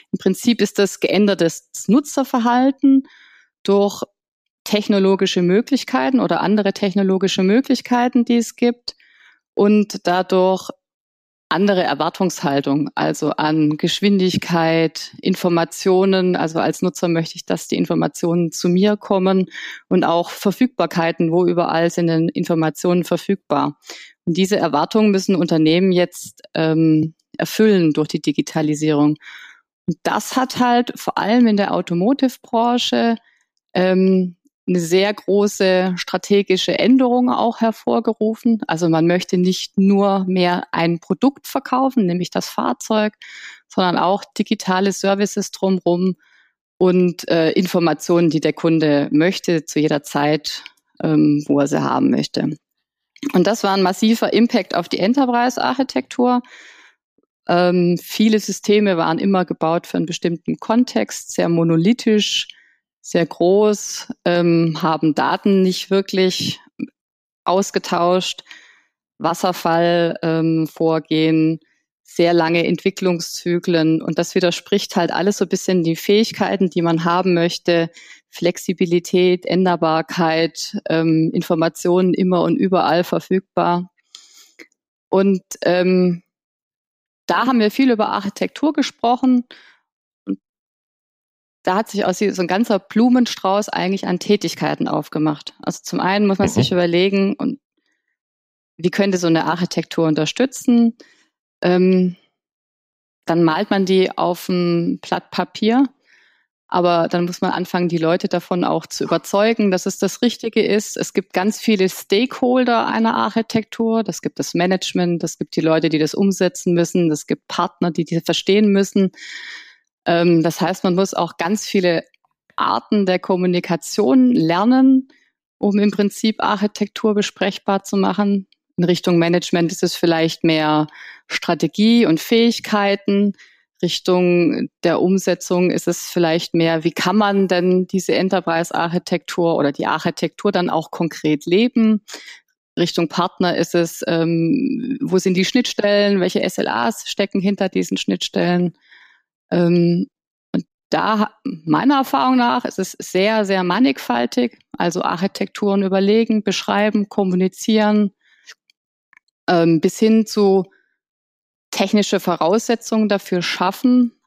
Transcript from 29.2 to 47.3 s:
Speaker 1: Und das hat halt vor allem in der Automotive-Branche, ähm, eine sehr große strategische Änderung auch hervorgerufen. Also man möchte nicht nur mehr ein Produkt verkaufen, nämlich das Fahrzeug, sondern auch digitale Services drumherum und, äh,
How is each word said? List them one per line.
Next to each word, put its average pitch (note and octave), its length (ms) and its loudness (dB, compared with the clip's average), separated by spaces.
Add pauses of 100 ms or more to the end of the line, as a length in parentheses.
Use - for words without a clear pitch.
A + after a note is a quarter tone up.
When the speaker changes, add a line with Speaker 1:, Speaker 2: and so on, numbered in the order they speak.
Speaker 1:
Und E3+ 160 -2
das G#3+ 320 -4
hat B3+ 240 -2
halt A#3+ 380 2
vor - 200 -6
allem A#3 300 4
in G#3+ 100 2
der G3 160 0
Automotive-Branche, A#3 1400 0 (580)
ähm, F#3 640 2 (320)
eine F3+ 120 0
sehr F#3 320 2
große F#3+ 840 0
strategische F#3 840 0
Änderung B3 540 2
auch A3+ 280 -2
hervorgerufen. A3+ 1080 -2
Also E3 200 0
man D#3+ 200 4
möchte F3+ 320 0
nicht F3+ 400 -2
nur G3 460 2
mehr F3+ 460 0
ein E3+ 280 -2
Produkt - 480 -2
verkaufen, C4 580 -2
nämlich F3 240 -2
das - 200 -6
Fahrzeug, - 640 -4 (520)
sondern F3+ 300 0
auch F#3+ 260 0 (140)
digitale G3 540 0
Services G3 580 -2
drumherum F#3 680 0 (600)
und, F3+ 520 2
äh, D#3+ 240 2